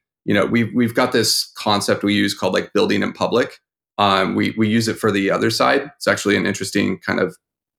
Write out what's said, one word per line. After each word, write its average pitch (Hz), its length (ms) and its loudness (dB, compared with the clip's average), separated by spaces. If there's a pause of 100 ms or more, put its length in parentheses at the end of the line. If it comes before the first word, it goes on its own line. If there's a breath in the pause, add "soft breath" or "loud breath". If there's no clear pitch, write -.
(240)
you 107 80 -2
know, 98 140 2
we've, 113 280 0
we've 117 200 0
got 127 180 0
this - 420 0
concept 104 480 0
we 101 120 2
use 101 200 0
called, 95 200 -2
like, - 180 -4
building 101 300 2
in 101 100 -4
public. 110 460 -2 (400)
Um, 95 360 2
we, 101 220 -2
we 110 120 2
use 110 200 0
it 104 60 0
for 107 180 0
the 98 160 0
Otherside. 127 680 0
It's - 100 -10
actually 104 300 2
an 92 100 0
interesting 98 540 -2
kind 92 200 -4
of 90 160 -2 (420)